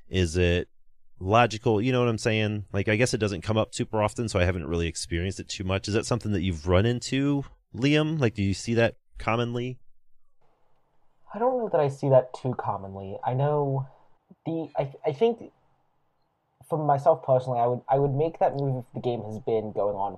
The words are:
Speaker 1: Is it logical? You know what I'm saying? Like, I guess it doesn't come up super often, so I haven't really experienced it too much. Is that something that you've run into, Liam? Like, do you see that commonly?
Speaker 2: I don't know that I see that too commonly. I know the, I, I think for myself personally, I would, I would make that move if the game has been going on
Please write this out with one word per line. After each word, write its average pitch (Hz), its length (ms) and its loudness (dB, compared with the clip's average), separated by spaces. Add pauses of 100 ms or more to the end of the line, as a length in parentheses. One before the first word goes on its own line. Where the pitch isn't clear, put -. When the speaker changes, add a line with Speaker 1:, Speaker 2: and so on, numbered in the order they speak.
Speaker 1:
Is 87 300 0
it 87 300 2 (520)
logical? 107 600 2
You 127 100 0
know 127 80 2
what 123 100 2
I'm 113 80 0
saying? 107 560 0
Like, 101 140 -2
I 107 80 4
guess 123 180 2
it 127 60 0
doesn't 101 220 -2
come 110 160 -2
up - 160 0
super 110 300 -2
often, 107 260 -2
so 98 100 0
I 87 60 4
haven't 90 220 -2
really 85 200 -2
experienced 85 520 -4
it 95 80 -12
too - 160 -8
much. 95 240 -2
Is 98 80 -2
that 113 100 0
something 104 280 -2
that 90 80 0
you've 85 260 -2
run 92 180 6
into, 135 580 0 (320)
Liam? 151 440 2
Like, 120 160 2
do 101 80 0
you 98 100 2
see 113 220 -4
that 113 220 2 (200)
commonly? 120 600 -2 (1500)
Speaker 2:
I 208 60 -8
don't 254 180 2
know 226 120 -2
that 170 120 4
I 143 80 2
see 139 200 -2
that 127 240 6
too 127 240 -6
commonly. 98 680 -8
I 120 80 0
know 139 540 0 (580)
the, 165 320 -6
I, 139 140 -2 (140)
I 156 60 0
think 233 400 0 (1160)
for 160 80 -2
myself 151 460 2
personally, 127 360 2
I 117 80 2
would, 123 220 -2
I 135 100 4
would 143 140 0
make 156 260 -2
that 139 160 2
move 135 320 -4
if - 60 -20
the - 80 -10
game 120 220 -2
has 107 160 -10
been 107 320 -2
going 104 240 -2
on 98 220 -4